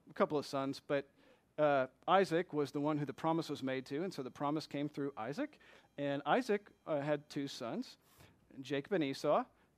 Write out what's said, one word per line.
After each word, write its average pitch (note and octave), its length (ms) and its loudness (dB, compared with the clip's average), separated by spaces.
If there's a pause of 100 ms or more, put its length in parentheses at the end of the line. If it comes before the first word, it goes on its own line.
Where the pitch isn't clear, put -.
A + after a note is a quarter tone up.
a D3+ 40 -20
couple D#3 240 2
of C3+ 80 0
sons, C3+ 400 -4
but, C#3 220 0 (500)
uh, C#3+ 300 4 (200)
Isaac E3+ 460 4
was D3 180 0
the D3 80 -4
one D3+ 180 2
who D3 80 0
the B2+ 80 -6
promise D#3+ 360 0
was C3+ 140 -4
made C3 240 -2
to, C#3+ 160 -4
and F#3 100 -6
so C#3+ 80 -8
the B2 100 -8
promise D3 360 -2
came D3 220 -4
through C#3 280 -4
Isaac. D3 400 -6 (400)
And C#3+ 280 -2
Isaac, G#3 420 0 (180)
uh, D3+ 140 0
had D3 300 -2
two C#3 180 -4
sons, C#3 500 -8 (640)
Jacob C#3 320 -4
and E3 100 2
Esau. D3 400 2 (340)